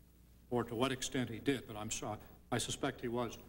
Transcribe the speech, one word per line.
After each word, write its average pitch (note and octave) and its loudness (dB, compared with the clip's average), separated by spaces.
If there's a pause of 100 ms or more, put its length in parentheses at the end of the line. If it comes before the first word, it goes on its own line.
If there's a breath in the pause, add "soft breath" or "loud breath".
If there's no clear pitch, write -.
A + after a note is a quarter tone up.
(520)
or A#2+ 4
to A#2 -4
what C3 4
extent B2 0
he A2 -6
did, C3+ 2
but A2 -8
I'm G#2+ -4
so, G#2 -4 (340 loud breath)
I B2 4
suspect - 0
he B2 0
was A#2+ 0 (120)